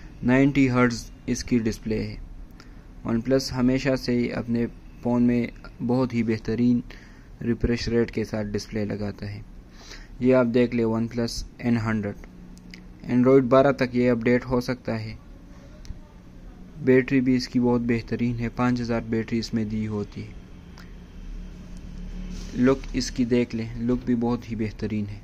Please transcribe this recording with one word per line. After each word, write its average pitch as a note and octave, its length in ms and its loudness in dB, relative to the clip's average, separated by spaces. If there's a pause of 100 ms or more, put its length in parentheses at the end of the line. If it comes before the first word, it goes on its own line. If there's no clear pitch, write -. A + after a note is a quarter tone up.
(240)
नाइंटी C3+ 440 6
hertz B2 380 2 (240)
इसकी B2 320 0
display A2 380 -2
है। G#2 180 -6 (880)
OnePlus A#2+ 480 0
हमेशा C3 440 2
से B2 160 -2
ही A#2+ 200 2
अपने A#2 320 -2 (380)
phone A#2+ 200 2
में A#2+ 280 2 (300)
बहुत B2 320 0
ही A#2 100 2
बेहतरीन A#2 600 2 (580)
refresh A#2+ 480 0
rate A#2 220 2
के A2+ 140 -2
साथ G#2+ 260 -4
display G#2+ 340 -4
लगाता G#2 400 -6
है। G#2 180 -10 (760)
ये B2 120 6
आप B2+ 140 6
देख A#2+ 260 4
ले, A#2 120 2
OnePlus A#2 480 0 (280)
एन A#2 160 2
हंड्रेड। A2 380 -2 (960)
Android C3 340 8
बारह C3+ 280 8
तक B2+ 200 0
ये B2 160 4
update A#2+ 360 4
हो B2 160 0
सकता B2 340 -4
है। A2 220 -8 (1600)
Battery C3 400 6
भी B2+ 140 4
इसकी B2 240 -2
बहुत A#2+ 240 2
बेहतरीन A#2+ 520 -2
है, A#2 160 -4
पाँच B2 300 0
हज़ार A#2 220 -2
battery A2+ 360 -2
इसमें A2 300 -2
दी A2 160 -2
होती G#2 360 -6
है। - 120 -12 (2250)
Look C3 240 4 (140)
इसकी B2+ 320 -2
देख A#2+ 280 2
ले, A2+ 120 -4 (100)
look A#2+ 240 0
भी B2+ 160 0
बहुत A#2 320 -2
ही A#2 60 -6
बेहतरीन G#2+ 500 -4
है। G2+ 180 -12